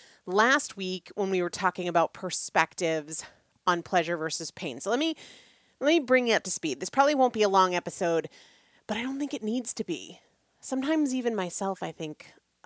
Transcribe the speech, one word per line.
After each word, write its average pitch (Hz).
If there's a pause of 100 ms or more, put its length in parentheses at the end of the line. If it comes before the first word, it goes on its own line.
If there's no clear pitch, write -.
(260)
last 226
week 185
when 196
we 185
were 175
talking 180
about 165
perspectives 160 (420)
on 175
pleasure 170
versus 156
pain. 139
So 190
let 240
me, 320 (640)
let 269
me 330
bring 254
you 220
up -
to 180
speed. -
This 185
probably 277
won't 262
be 214
a 202
long 185
episode, 170 (580)
but 208
I 226
don't 269
think 285
it 277
needs 226
to -
be. 143 (420)
Sometimes 277
even 240
myself, 190
I 165
think, - (320)